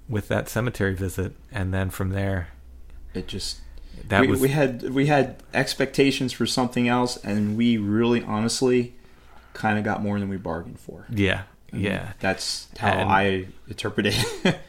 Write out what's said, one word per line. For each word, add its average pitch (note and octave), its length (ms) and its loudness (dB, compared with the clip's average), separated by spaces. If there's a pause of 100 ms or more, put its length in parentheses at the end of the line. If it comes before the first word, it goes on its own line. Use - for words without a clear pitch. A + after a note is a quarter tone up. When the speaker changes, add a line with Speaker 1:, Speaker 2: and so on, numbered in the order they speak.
Speaker 1:
with G#2+ 200 -4
that G#2+ 200 0
cemetery A2 460 -2
visit, F#2 380 -4 (200)
and F#2 200 -2
then F#2+ 180 0
from F#2+ 200 -2
there G2 380 -2 (680)
Speaker 2:
It F#2 140 -8
just - 320 -8 (480)
Speaker 1:
that G2+ 140 6
Speaker 2:
we, G2+ 40 6
Speaker 1:
was - 140 2
Speaker 2:
we C3+ 80 6
had, C3+ 420 0
we C3+ 160 2
had C#3 360 2 (120)
expectations C3+ 760 2
for A#2 140 0
something A#2+ 420 2
else, B2 300 2
and G#2 380 0
we A#2 220 4
really A2+ 440 2
honestly A#2+ 720 2 (640)
kinda G#2+ 240 2
got G#2 200 0
more G2+ 160 0
than G2 100 -2
we G2 80 -4
bargained E2+ 440 -8
for. - 280 -16
Speaker 1:
Yeah. G2 340 2 (320)
Speaker 2:
I - 20 -8
mean, G2+ 100 -2
Speaker 1:
Yeah. F#2+ 340 -4
Speaker 2:
that's - 480 -4 (100)
how A2 100 0
Speaker 1:
And G2+ 220 2
Speaker 2:
I F#2+ 360 2 (220)
interpret G#2 380 -2
it. A#2 520 2 (100)